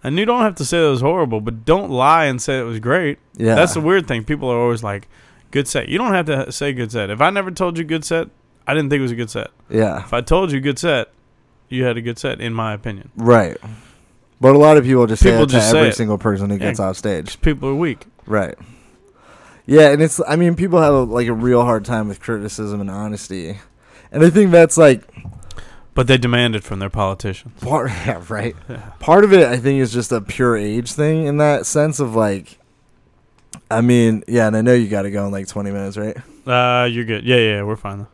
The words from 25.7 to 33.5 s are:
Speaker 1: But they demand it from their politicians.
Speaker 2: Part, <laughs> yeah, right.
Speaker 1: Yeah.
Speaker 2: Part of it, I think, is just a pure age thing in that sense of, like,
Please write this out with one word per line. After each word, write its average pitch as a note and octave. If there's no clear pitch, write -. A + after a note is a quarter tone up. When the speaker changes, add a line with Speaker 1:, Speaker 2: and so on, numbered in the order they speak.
Speaker 1:
But B2+
they C3+
demand A#2+
it G#2
from G2
their G2
politicians. G2
Speaker 2:
Part, C3
<laughs> F2
yeah, G2
right. A2
Speaker 1:
Yeah. A#2+
Speaker 2:
Part F#3
of G3
it, F3
I B2
think, C3+
is A#2
just A#2+
a A2
pure A#2+
age G#2+
thing D#3
in C#3+
that D3
sense D3
of, A#2+
like, G2+